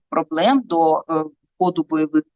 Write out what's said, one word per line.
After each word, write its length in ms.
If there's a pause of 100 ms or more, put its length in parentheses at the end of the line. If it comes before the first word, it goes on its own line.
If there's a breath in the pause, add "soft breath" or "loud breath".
проблем, 560
до, 320
е, 260 (360)
ходу 300
бойових 340 (120)